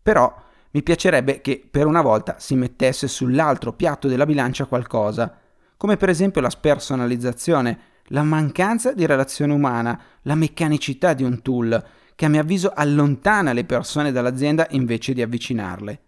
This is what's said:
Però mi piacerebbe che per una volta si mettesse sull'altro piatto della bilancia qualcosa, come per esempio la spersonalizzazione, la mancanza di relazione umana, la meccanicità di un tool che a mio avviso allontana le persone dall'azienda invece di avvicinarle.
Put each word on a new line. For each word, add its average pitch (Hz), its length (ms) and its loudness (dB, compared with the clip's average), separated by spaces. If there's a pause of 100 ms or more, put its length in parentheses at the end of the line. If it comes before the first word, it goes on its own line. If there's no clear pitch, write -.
Però 160 320 4 (380)
mi 147 100 -2
piacerebbe 139 600 2
che - 280 -6
per 143 160 2
una 160 160 4
volta 110 380 0
si - 160 -4
mettesse 127 520 0
sull'altro 131 680 0
piatto 147 340 -2
della 131 180 2
bilancia 139 400 -2
qualcosa, 117 720 -4 (400)
come 208 200 2
per 190 120 2
esempio 185 320 2
la 123 80 0
spersonalizzazione, 127 1300 -2 (280)
la 143 160 -2
mancanza 175 680 0
di 175 120 0
relazione 143 480 0
umana, 120 480 0 (220)
la 143 120 -2
meccanicità 156 800 0
di 131 100 -2
un 123 200 -2
tool 117 400 0 (320)
che - 100 -2
a 156 40 4
mio 151 120 4
avviso 180 320 0
allontana 147 800 2
le 120 120 -2
persone 143 460 -2
dall'azienda 131 600 0
invece 127 420 -2
di 123 80 -2
avvicinarle. 107 880 -6